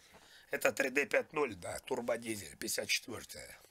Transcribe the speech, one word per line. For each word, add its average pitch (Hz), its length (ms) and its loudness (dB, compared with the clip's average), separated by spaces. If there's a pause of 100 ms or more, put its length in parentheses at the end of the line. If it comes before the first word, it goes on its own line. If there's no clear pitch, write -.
(520)
Это 139 200 4
три 135 180 2
дэ 135 160 4
пять - 280 2
ноль, 139 220 2
да, 87 240 -6
турбодизель, 117 760 -2
пятьдесят 107 320 -2
четвертая. - 720 -4 (120)